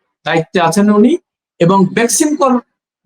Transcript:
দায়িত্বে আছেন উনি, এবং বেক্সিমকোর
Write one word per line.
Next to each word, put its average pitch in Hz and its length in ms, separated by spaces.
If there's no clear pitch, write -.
দায়িত্বে 165 360
আছেন 202 300
উনি, 226 260
এবং 185 360
বেক্সিমকোর 247 640